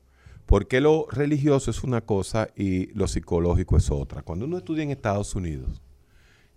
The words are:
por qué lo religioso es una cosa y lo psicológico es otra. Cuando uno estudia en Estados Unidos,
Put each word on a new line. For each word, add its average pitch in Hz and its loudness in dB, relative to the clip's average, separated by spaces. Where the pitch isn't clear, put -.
por 101 4
qué 127 0
lo 156 2
religioso 143 2
es - -6
una 117 0
cosa 107 -2
y 95 0
lo 95 0
psicológico 87 2
es - 2
otra. 69 -4
Cuando 87 -8
uno 175 -4
estudia 160 -4
en 143 -2
Estados 104 -2
Unidos, 78 -6